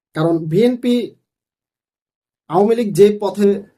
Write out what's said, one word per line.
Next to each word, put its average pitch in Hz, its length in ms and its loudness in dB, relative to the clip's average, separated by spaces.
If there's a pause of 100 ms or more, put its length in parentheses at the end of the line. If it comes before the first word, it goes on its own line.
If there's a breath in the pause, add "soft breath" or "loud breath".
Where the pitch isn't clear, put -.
(140)
কারণ 165 320 -2
বিএনপি, 240 680 -2 (1300)
আওয়ামী 208 280 2
লীগ 226 180 -4
যে 208 280 4
পথে 202 420 -2 (140)